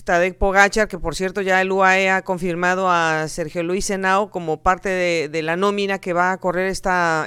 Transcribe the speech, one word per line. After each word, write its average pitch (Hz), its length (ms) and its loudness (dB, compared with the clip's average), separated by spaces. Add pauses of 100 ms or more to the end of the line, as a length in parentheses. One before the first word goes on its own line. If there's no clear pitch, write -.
Tadej 180 340 2
Pogacar, 202 520 2
que 180 100 -10
por 160 160 -6
cierto 185 240 -4
ya 185 220 2
el 190 100 0
U 190 100 2
A 190 160 6
E 190 120 2
ha 190 140 0
confirmado 180 640 0
a 160 400 2
Sergio 170 340 -6
Luis 185 260 -4
Henao 190 420 0
como 160 300 -4
parte 185 280 0
de, 175 400 0
de 160 140 -4
la 160 120 -2
nómina 196 440 0
que 190 120 -6
va 180 220 2
a 190 60 -4
correr 185 280 -2
esta, 180 600 0